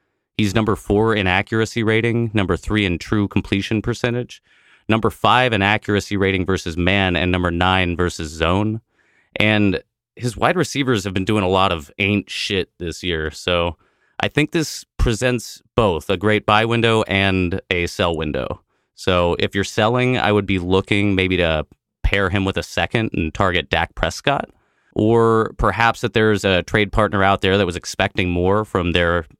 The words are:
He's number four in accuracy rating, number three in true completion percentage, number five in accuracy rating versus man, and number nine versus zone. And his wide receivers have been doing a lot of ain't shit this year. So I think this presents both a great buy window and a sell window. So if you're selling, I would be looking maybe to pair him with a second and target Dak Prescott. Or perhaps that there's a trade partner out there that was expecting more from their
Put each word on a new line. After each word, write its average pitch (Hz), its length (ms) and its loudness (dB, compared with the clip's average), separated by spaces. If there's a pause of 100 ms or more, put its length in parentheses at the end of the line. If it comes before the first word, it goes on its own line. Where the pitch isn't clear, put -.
(380)
He's 104 160 0
number 110 220 0
four 107 400 0
in 104 100 0
accuracy 104 560 0
rating, 113 520 0
number 92 220 0
three 104 300 -2
in 87 140 0
true 104 280 -2
completion 98 540 -2
percentage, 120 600 -4 (440)
number 110 220 2
five 120 420 2
in 98 120 2
accuracy 104 520 0
rating 95 300 0
versus 87 320 -2
man, 92 380 2
and 90 160 0
number 90 180 0
nine 90 480 0
versus 85 320 -4
zone. 92 520 -2 (560)
And 104 440 2 (340)
his 117 220 -6
wide 147 180 0
receivers 131 500 -2
have 98 100 -4
been 95 100 -2
doing 107 180 2
a 90 60 0
lot 95 220 2
of 78 260 -6
ain't 101 320 0
shit - 480 -4
this 85 240 -8
year. 80 300 -4
So 87 460 -2 (420)
I - 80 0
think 151 240 -2
this - 340 -4 (120)
presents 123 640 -2 (120)
both 92 320 2
a 98 100 0
great 104 280 0
buy 107 200 4
window 113 420 2
and 95 520 0 (120)
a 87 160 0
sell 85 280 -2
window. 71 460 -6 (320)
So 87 460 0
if - 160 -4
you're 98 80 0
selling, 123 560 0
I 107 120 2
would 104 140 2
be 95 140 0
looking 95 560 0
maybe 92 220 0
to 80 280 0 (380)
pair 98 260 0
him 98 160 0
with 95 120 -2
a 82 60 -2
second 87 500 -2
and 80 200 -2
target 90 380 -2
Dak 82 240 -2
Prescott. - 560 -4 (440)
Or 113 600 2
perhaps 113 440 2
that 117 120 -4
there's 110 320 2
a 92 160 2
trade 104 300 0
partner 101 320 0
out 98 180 2
there 95 160 2
that 101 80 2
was 87 100 -4
expecting 92 540 -4
more 92 340 0
from 87 280 -2
their 85 340 2 (140)